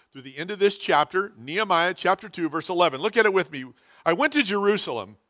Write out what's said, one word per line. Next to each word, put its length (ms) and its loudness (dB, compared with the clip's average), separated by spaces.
through 100 -18
the 160 -16
end 140 -10
of 80 -10
this 180 2
chapter, 580 0
Nehemiah 580 0
chapter 340 -2
two, 200 -6
verse 200 -6
eleven. 320 2
Look 160 -4
at 100 6
it 60 2
with 180 0
me. 140 -12
I 60 4
went 220 0
to 100 2
Jerusalem, 720 -2